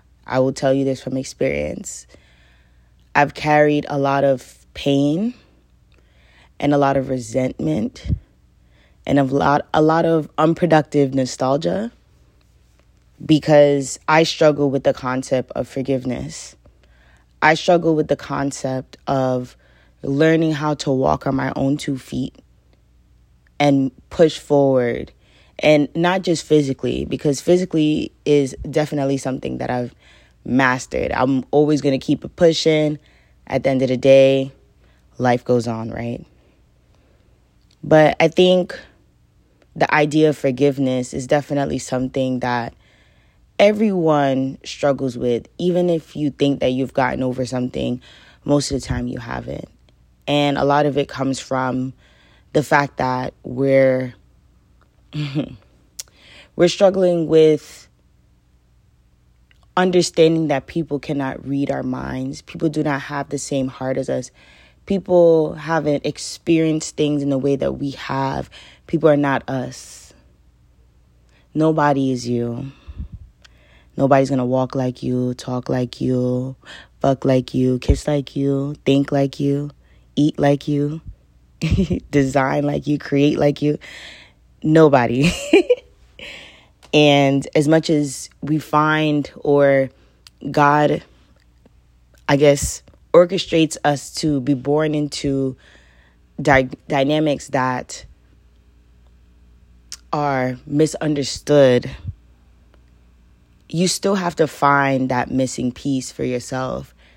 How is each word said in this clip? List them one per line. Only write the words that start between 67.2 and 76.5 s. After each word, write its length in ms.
in 80
the 80
way 180
that 180
we 180
have. 580
People 220
are 80
not 320
us. 640
Nobody 580
is 160
you. 440
Nobody's 320
gonna 160
walk 300
like 260
you, 320
talk 360
like 300
you, 560